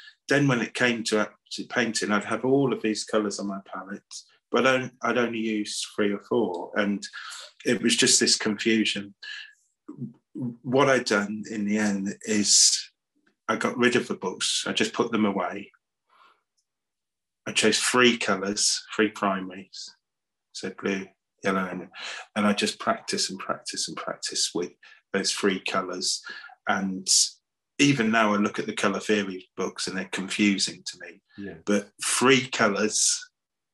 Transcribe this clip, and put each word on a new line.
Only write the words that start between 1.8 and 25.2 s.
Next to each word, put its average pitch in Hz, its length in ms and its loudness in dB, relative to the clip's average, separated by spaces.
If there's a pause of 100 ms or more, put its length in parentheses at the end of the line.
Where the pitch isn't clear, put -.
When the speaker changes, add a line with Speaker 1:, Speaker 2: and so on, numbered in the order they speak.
Speaker 1:
I'd 101 120 0
have 113 200 -4
all 131 300 4
of - 80 -8
these 107 220 -2
colours 104 360 -2
on 101 60 -6
my 98 180 -8
palette, - 500 -14 (360)
but 120 160 4
I'd, 127 240 2 (120)
I'd 117 160 0
only 117 200 0
use 110 440 -4 (140)
three 104 160 2
or 101 160 -4
four. 101 480 -2
And 101 260 0 (600)
it 123 180 2
was 117 140 2
just - 240 6
this - 160 4
confusion. 104 800 0 (1500)
What 135 280 4
I'd 123 160 2
done 104 440 0
in 107 140 -4
the 104 140 0
end 101 360 0 (120)
is - 640 4 (580)
I 110 80 2
got 120 220 -2
rid 120 180 4
of 107 120 2
the 104 60 -4
books. - 520 -4
I 98 80 -4
just 110 180 0
put - 200 0
them 107 120 2
away. 95 460 -2 (1800)
I 104 60 -8
chose 107 260 4
three 123 400 4
colours, 101 640 0 (120)
three 107 140 4
primaries, 95 840 -4 (580)
so 92 200 -8 (100)
blue, 98 240 -2 (380)
yellow, 95 200 0
and, 90 240 -8 (460)
and 104 120 2
I 101 60 4
just 104 280 -2
practice - 500 -2
and 95 80 -10
practice - 500 -6
and 82 80 -10
practice - 580 -6
with - 180 -4 (400)
those 98 200 -2